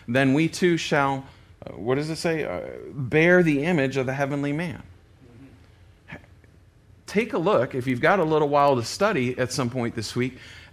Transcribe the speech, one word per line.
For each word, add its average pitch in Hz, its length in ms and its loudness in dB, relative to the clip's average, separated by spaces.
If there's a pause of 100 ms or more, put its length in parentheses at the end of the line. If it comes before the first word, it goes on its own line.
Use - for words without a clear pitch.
then 131 260 2
we 160 160 2
too 175 260 0
shall, 139 500 0 (400)
uh, - 60 -14
what 110 240 -2
does 147 140 -2
it 160 80 -8
say? 160 260 -2
Uh, 90 180 -6 (300)
bear 156 520 4
the 147 200 2
image 139 320 0
of 135 100 -2
the 127 80 -2
heavenly 143 380 -2
man. 156 320 -6 (2250)
Take 226 260 -2
a - 60 -2
look, 175 360 2
if 127 140 -6
you've 123 140 -2
got 175 180 4
a 165 60 2
little 151 240 2
while 143 260 4
to 117 80 0
study 131 560 0
at 127 140 -2
some 127 160 -2
point 120 260 -4
this - 220 -8
week, 123 200 -2 (360)